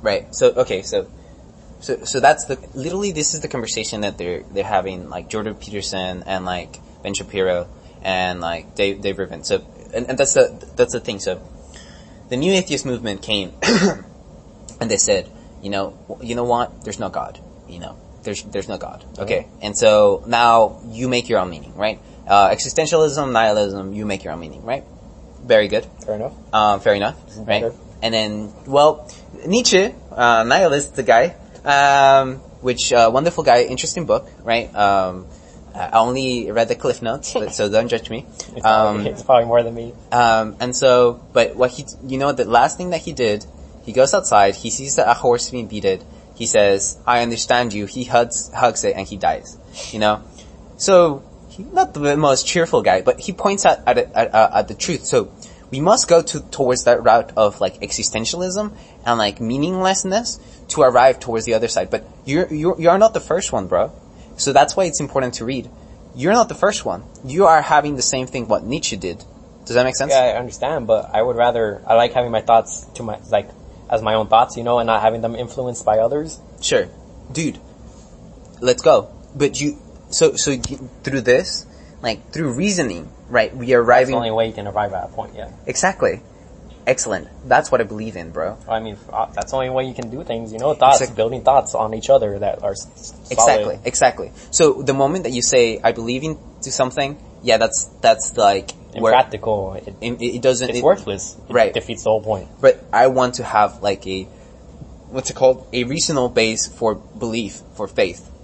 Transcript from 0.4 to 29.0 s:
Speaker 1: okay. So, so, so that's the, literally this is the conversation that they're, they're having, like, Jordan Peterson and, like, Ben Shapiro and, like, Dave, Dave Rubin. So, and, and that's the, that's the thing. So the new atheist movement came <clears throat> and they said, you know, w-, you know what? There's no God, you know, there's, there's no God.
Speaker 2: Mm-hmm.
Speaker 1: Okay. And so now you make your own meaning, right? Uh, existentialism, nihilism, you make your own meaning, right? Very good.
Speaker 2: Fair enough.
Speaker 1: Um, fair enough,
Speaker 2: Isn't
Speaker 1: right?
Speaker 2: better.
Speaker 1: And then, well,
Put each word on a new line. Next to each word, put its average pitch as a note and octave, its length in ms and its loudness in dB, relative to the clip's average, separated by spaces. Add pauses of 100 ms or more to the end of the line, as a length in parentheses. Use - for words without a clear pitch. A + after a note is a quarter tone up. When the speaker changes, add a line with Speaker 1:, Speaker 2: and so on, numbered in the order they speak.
Speaker 1:
okay. A2+ 240 -2
So, G2+ 240 -4 (720)
so, - 240 -8
so - 160 -6
that's - 260 4
the, C3+ 120 -8 (160)
literally F3+ 400 -6
this D3+ 200 -4
is D#3 60 -8
the - 80 -10
conversation A2 540 -6
that G2+ 160 -6
they're, F2 260 -6 (100)
they're G2 120 -4
having, F#2 440 -4
like, F2 200 -14
Jordan G#2+ 260 -6
Peterson F#2+ 720 -8
and, F#2 180 -6
like, F2+ 340 -8 (240)
Ben G2 100 -8
Shapiro F#2 540 -2 (360)
and, F#2 380 -2
like, E2+ 340 -8
Dave, G2 260 -2
Dave G2 160 -6
Rubin. E2+ 280 -10
So, F#2+ 160 -2 (320)
and, B2 160 -6
and B2+ 80 -6
that's C3+ 160 0
the, C#3+ 180 4 (240)
that's B2 180 2
the A#2+ 60 -4
thing. G#2 200 -8
So F#2 200 -6 (880)
the B2 80 -4
new E3 160 0
atheist F3+ 320 -2
movement A2+ 360 -6
came G2+ 360 -10
<clears throat> - 40 -10 (1160)
and A2+ 120 -6
they G2+ 60 0
said, - 320 0 (320)
you G2 80 -12
know, G2 240 -6 (140)
w-, - 220 -14
you A#2 60 -4
know A#2+ 80 -2
what? A#2+ 400 -2
There's - 160 -12
no G2+ 100 -6
God, - 300 -10 (280)
you F2 120 -18
know, F#2 180 -16 (260)
there's, G#2 200 -10
there's G2 240 -10
no G2+ 100 -10
God. - 260 -14 (100)
Speaker 2:
Mm-hmm. - 100 -12
Speaker 1:
Okay. - 240 -4 (140)
And G#2 160 -8
so G#2+ 500 6
now A#2 600 4
you A#2 220 -8
make A#2+ 200 -2
your G#2+ 100 2
own F#2 100 -4
meaning, D2+ 260 -16
right? G#2 240 -4 (280)
Uh, G2 220 6
existentialism, D3+ 840 0
nihilism, G#2 640 0
you G#2+ 120 -8
make G2 180 -6
your D#2+ 100 -8
own E2+ 60 -10
meaning, D2 240 -16
right? C3 200 -8 (600)
Very A2 240 4
good. - 180 -2 (200)
Speaker 2:
Fair G#2+ 100 -6
enough. A#2 180 -8 (200)
Speaker 1:
Um, G#2 260 2
fair G#2+ 160 2
enough, G2+ 200 -2 (140)
Speaker 2:
Isn't G#2+ 160 -16
Speaker 1:
right? A#2 180 0
Speaker 2:
better. A#2 120 -4 (260)
Speaker 1:
And A2+ 120 -2
then, G#2+ 400 -4 (120)
well, D3 440 2 (360)